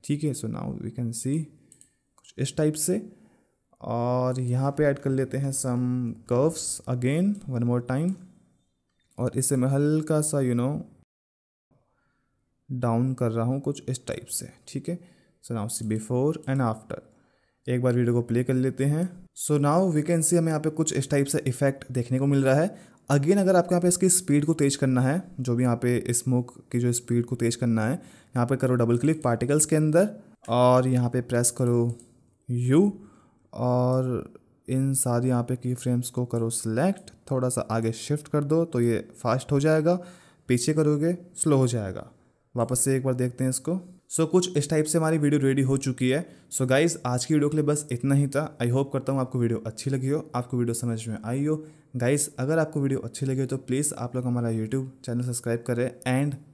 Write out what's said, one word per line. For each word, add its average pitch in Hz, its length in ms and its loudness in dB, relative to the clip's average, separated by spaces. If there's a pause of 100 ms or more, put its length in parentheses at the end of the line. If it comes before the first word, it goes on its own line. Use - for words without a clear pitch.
ठीक 147 200 -4
है। 147 100 -2
So 113 160 -8
now - 240 -8
we - 240 -10
can 117 160 -4
see 131 240 -4
कुछ - 1000 -16
इस 135 200 -4
टाइप 151 160 2
से 180 280 -2 (800)
और 123 580 -2
यहाँ 127 320 0
पे 147 140 0
ऐड 139 140 2
कर 135 100 -2
लेते 131 280 -2
हैं 139 140 -2
some 123 360 -2 (440)
curves 143 360 0 (280)
again 151 380 0 (160)
one 120 220 0
more 123 100 0 (100)
time 156 200 0 (1040)
और 123 180 -2
इसे 135 200 0
मैं 127 140 2
हल्का 151 520 2
सा, 147 160 -2
you 123 180 0
know, 127 220 0 (1900)
डाउन 123 440 0
कर 120 180 0
रहा 113 140 0
हूँ 135 160 -2
कुछ 143 280 -6
इस 131 180 -6
टाइप - 200 -8
से, - 220 -6 (180)
ठीक - 220 -8
है। 175 100 -6 (440)
So 117 120 -6
now 104 120 -2
see 117 220 -6
before 123 420 0 (180)
and 135 120 0
after, 113 380 -4 (680)
एक 123 140 0
बार 127 120 2
वीडियो 120 200 2
को 120 80 2
प्ले 120 220 0
कर 131 100 0
लेते 131 320 0
हैं। 160 420 -2 (200)
So 147 120 2
now 147 180 4 (180)
we 151 140 2
can 165 140 2
see 175 140 4
हमें 165 100 2
यहाँ 156 120 0
पे 156 100 -2
कुछ 156 240 -2
इस - 160 -2
टाइप 143 180 2
से 143 200 -2
इफेक्ट 139 440 0
देखने 127 280 -2
को 139 60 0
मिल 139 180 4
रहा 135 120 4
है। 170 200 0 (360)
Again 147 260 4
अगर 190 180 4
आपको 180 200 4
यहाँ 175 60 2
पे 180 60 4
इसकी 180 220 4
स्पीड 147 360 2
को 160 80 2
तेज 139 220 2
करना 127 260 2
है, 143 200 2 (180)
जो 123 160 0
भी 123 80 2
यहाँ 120 120 2
पे 120 380 0
स्मोक 123 400 0 (180)
की 120 80 0
जो 123 120 2
स्पीड 120 340 0
को 127 100 -4
तेज 117 200 0
करना 113 300 0
है, 127 100 0 (400)
यहाँ 120 100 2
पे 131 120 0
करो 127 180 2
डबल 120 220 2
क्लिक 156 260 0
पार्टिकल्स 123 420 2
के 160 100 0
अंदर 156 340 4 (400)
और 127 380 6
यहाँ 123 220 2
पे 127 120 0
प्रेस 120 300 0
करो 120 460 0 (520)
यू 131 420 4 (640)
और 123 800 0 (360)
इन 135 240 0
सारी 123 340 0
यहाँ 123 160 2
पे 123 120 -2
की 123 180 -4
फ्रेम्स 123 360 -2
को 123 160 -2
करो 117 240 -2
सिलेक्ट, 123 600 -2 (200)
थोड़ा 127 180 0
सा 123 120 -2
आगे 113 300 -2
शिफ्ट 147 360 -6
कर 147 160 0
दो 160 220 2
तो 131 160 -2
ये 117 180 2 (180)
फास्ट 123 340 -2
हो 143 80 4
जाएगा, 156 360 4 (520)
पीछे 123 260 2
करोगे 151 440 2 (180)
स्लो 147 220 2
हो 131 100 4
जाएगा। 104 440 -4 (440)
वापस 123 240 0
से 135 160 2
एक 127 80 -2
बार 131 100 0
देखते 123 300 -2
हैं 131 60 0
इसको। 165 300 -2 (320)
So 165 160 2
कुछ 180 300 2
इस 143 120 0
टाइप 156 160 2
से 156 120 0
हमारी 160 200 2
वीडियो 147 240 2
रेडी 135 200 2
हो 135 160 2
चुकी 127 320 -2
है। 151 160 0 (260)
So - 160 -2
गाइस 156 380 2
आज 123 200 -2
की 160 80 0
वीडियो 147 160 4
के 151 80 -2
लिए 151 80 2
बस 147 260 0
इतना 139 240 0
ही 143 120 4
था। 147 300 -4
I 120 100 -2
hope 139 260 0
करता 135 180 -2
हूँ 135 100 0
आपको 127 180 -4
वीडियो 117 260 0
अच्छी 113 240 -6
लगी 131 200 -2
हो, 151 260 -4
आपको 123 220 -4
वीडियो 120 160 0
समझ 113 340 -4
में 110 180 -6
आई 135 200 -4
हो। 151 100 0 (400)
गाइस 127 340 0 (100)
अगर 151 200 0
आपको 156 220 0
वीडियो 135 180 0
अच्छी 117 260 -6
लगी 131 140 -2
हो 135 60 0
तो 131 120 -4
प्लीज़ 131 360 -2
आप 123 220 -8
लोग 127 100 -4
हमारा 120 240 -2
YouTube 113 380 -2 (180)
चैनल 123 180 -4
सब्सक्राइब 120 440 -4
करें 123 180 0 (160)
and 139 340 0 (180)